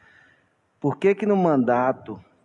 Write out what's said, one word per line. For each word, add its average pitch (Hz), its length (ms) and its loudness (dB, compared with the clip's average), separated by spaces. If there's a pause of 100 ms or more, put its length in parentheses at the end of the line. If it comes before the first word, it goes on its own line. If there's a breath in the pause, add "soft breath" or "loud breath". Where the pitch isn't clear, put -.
(800 soft breath)
por 143 180 -4
que 196 180 2
que 208 100 -6
no 202 120 2
mandato 123 840 0 (220)